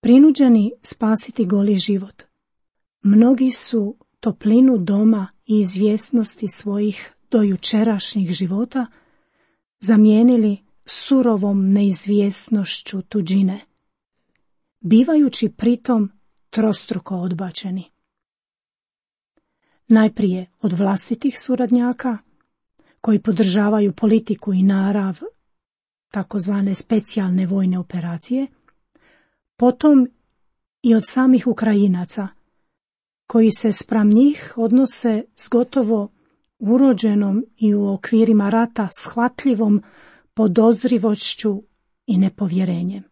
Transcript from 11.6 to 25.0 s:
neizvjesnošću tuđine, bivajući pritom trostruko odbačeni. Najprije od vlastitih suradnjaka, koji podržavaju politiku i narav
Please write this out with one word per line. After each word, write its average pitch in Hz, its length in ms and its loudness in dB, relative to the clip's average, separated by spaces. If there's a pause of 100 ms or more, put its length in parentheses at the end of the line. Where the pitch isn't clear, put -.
neizvjesnošću 202 1300 -2
tuđine, 190 580 -2 (1200)
bivajući 240 680 2
pritom 233 640 -2 (400)
trostruko 208 680 -4
odbačeni. 180 680 -8 (2000)
Najprije 214 580 2 (140)
od 208 120 -4
vlastitih 190 680 -4
suradnjaka, 247 800 -2 (840)
koji 208 220 0
podržavaju 208 680 0
politiku 220 600 -2
i 185 100 0
narav 190 560 0 (920)